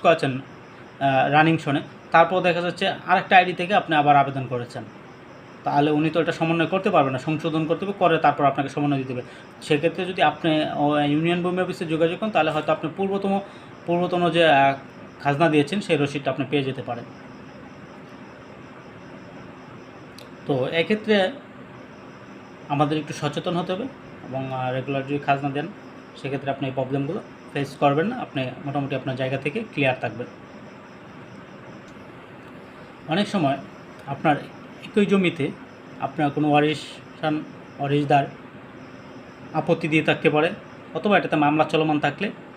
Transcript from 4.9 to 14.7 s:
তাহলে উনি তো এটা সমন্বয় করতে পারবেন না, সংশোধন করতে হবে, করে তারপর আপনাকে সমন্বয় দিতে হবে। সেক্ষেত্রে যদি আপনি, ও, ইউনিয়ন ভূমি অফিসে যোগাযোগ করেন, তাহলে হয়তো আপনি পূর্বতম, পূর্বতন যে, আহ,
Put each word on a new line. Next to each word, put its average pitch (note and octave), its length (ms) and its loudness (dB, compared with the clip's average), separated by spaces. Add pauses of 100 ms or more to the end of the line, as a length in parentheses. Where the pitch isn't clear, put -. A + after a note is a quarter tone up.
তাহলে D3 260 4
উনি D3+ 200 4
তো E3+ 100 2
এটা D#3+ 120 2
সমন্বয় E3 340 2
করতে F#3+ 240 0
পারবেন C#3+ 220 4
না, C3 60 -2
সংশোধন D#3 460 -2
করতে D#3 200 0
হবে, G3 140 -4
করে E3+ 200 6
তারপর D3 260 4
আপনাকে C#3 240 2
সমন্বয় D3 300 0
দিতে C3 140 -4
হবে। B2 100 -6 (400)
সেক্ষেত্রে D#3+ 420 2
যদি F3+ 180 -2
আপনি, D#3 420 4 (120)
ও, D3 240 4
ইউনিয়ন D#3+ 420 2
ভূমি F3+ 200 0
অফিসে F3+ 220 -4
যোগাযোগ E3 340 2
করেন, G#3+ 120 -4
তাহলে D#3 200 2
হয়তো D3+ 220 0
আপনি D#3 240 -2
পূর্বতম, G3 440 0 (460)
পূর্বতন F3 440 2
যে, E3 180 6
আহ, C#3 260 6 (480)